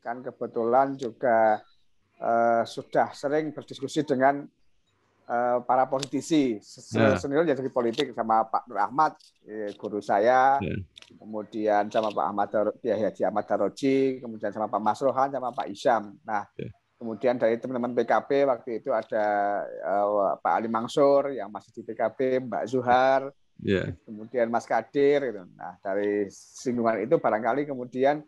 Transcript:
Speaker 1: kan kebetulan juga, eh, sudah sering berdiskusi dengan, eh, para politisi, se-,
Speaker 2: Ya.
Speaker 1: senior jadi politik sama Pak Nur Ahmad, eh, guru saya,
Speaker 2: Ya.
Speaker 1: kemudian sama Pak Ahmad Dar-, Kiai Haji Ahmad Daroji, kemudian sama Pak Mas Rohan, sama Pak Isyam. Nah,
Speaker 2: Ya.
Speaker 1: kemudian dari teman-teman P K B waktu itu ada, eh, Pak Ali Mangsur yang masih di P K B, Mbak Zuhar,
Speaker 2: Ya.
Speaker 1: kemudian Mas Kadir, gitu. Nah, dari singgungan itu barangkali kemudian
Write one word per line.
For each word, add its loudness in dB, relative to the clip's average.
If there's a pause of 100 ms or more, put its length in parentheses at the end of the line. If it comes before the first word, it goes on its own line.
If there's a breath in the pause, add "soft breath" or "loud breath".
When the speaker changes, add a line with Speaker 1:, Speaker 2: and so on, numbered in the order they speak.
Speaker 1:
kan -8
kebetulan 0
juga, 2 (640)
eh, 2
sudah -2
sering -2
berdiskusi -6
dengan, 2 (800)
eh, 0
para 2
politisi, 0
se-, -4
Speaker 2:
Ya. 4
Speaker 1:
senior 0
jadi 0
politik -2
sama 2
Pak -4
Nur -8
Ahmad, 0 (320)
eh, -8
guru -8
saya, 4
Speaker 2:
Ya. -4 (400)
Speaker 1:
kemudian -2
sama 0
Pak -2
Ahmad -2
Dar-, 0
Kiai -2
Haji -4
Ahmad -2
Daroji, 0
kemudian -8
sama -4
Pak -2
Mas 0
Rohan, 0
sama -4
Pak -6
Isyam. 0
Nah, -4 (160)
Speaker 2:
Ya. -10 (320)
Speaker 1:
kemudian -2
dari 2
teman-teman -4
P 2
K 2 (160)
B 2
waktu -2
itu -4
ada, -2 (400)
eh, 0
Pak 0
Ali 0
Mangsur 2
yang -8
masih -16
di -14
P -12
K 0
B, 0
Mbak -4
Zuhar, 2 (240)
Speaker 2:
Ya. 0 (160)
Speaker 1:
kemudian -4
Mas -2
Kadir, 2
gitu. -10 (160)
Nah, -14
dari 0
singgungan -2
itu 2
barangkali 0
kemudian 0